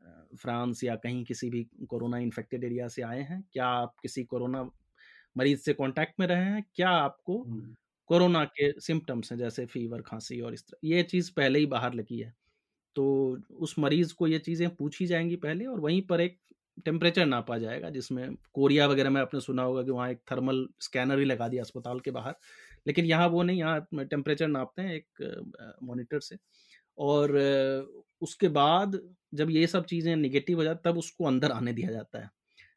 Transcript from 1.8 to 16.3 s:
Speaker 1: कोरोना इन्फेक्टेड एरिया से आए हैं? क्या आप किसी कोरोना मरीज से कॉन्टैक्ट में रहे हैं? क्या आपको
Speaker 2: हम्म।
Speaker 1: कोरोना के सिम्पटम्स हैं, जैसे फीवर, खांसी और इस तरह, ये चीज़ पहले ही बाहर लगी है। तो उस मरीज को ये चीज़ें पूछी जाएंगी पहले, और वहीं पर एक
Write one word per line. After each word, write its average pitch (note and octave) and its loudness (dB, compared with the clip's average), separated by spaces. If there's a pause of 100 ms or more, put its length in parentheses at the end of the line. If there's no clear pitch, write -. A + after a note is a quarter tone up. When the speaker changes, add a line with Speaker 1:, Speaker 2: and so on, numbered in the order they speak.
Speaker 1:
कोरोना A#2+ -4
इन्फेक्टेड A#2+ -6
एरिया A#2+ -4
से B2 -8
आए A#2+ -6
हैं? F3+ -10
क्या B2+ -2
आप A#2+ 0
किसी B2+ -8
कोरोना B2+ -4 (640)
मरीज C3+ 4
से D3+ 2
कॉन्टैक्ट C#3+ -2
में F#3 2
रहे F3+ 2
हैं? G3+ -2 (100)
क्या F3+ 2
आपको F3 0
Speaker 2:
हम्म। A2 -10 (320)
Speaker 1:
कोरोना E3+ 6
के C#3+ 0
सिम्पटम्स D3+ -4
हैं, A#2 -6
जैसे A#2+ -4
फीवर, A#2 -8
खांसी A#2 -10
और A#2 -8
इस A#2+ -14
तरह, - -8
ये F3 4
चीज़ F3 -2
पहले C#3 4
ही D3+ 4
बाहर B2 -2
लगी A2+ -8
है। A#2 -14 (520)
तो C3+ 0 (120)
उस - -8
मरीज D#3 2
को E3+ 0
ये D#3+ 2
चीज़ें E3+ -2
पूछी D3 -4
जाएंगी E3+ 0
पहले, F3 -6
और B3 -6
वहीं E3 2
पर F3 0
एक F3+ -2 (460)